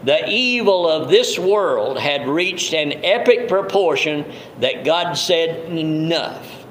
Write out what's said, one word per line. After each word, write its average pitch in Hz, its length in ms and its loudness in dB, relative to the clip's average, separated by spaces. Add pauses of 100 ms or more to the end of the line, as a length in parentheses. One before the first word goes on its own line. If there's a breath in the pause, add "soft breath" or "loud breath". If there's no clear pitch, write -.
the 147 240 2
evil 208 600 2
of 151 220 0
this - 280 4
world 151 600 0
had 143 300 -2
reached 175 440 -2
an 151 320 -2
epic 233 440 4
proportion 156 760 0 (360 loud breath)
that 127 240 -2
God 165 300 0
said, 165 560 -2
"Enough." 156 1000 -4